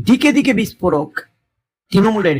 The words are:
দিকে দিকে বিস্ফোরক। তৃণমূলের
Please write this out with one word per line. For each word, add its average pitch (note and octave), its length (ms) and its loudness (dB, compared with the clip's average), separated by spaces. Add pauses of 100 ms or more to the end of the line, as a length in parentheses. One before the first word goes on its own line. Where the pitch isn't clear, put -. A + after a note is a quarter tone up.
দিকে B3+ 260 2
দিকে C#4 220 0
বিস্ফোরক। D#3+ 580 -4 (800)
তৃণমূলের G3 480 0